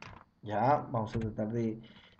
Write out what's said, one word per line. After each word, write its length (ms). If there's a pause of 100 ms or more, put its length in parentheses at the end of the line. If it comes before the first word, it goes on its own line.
(420)
Ya, 500
vamos 240
a 20
tratar 320
de, 300 (400)